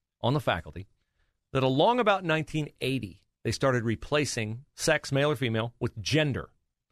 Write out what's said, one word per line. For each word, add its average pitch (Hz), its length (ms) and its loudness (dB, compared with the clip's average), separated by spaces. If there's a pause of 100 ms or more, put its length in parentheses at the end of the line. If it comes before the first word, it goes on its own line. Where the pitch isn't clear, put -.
(200)
on 123 140 2
the 147 60 0
faculty 90 460 -4 (680)
that 135 100 0
along 151 360 4
about 202 240 2
nineteen 156 460 -2 (140)
eighty, 120 400 -4 (200)
they 117 80 -2
started 123 340 0
replacing 117 920 -2
sex, - 360 0
male 143 200 2
or 147 60 -2
female, 113 440 -2
with 120 180 -4
gender. 120 520 0 (420)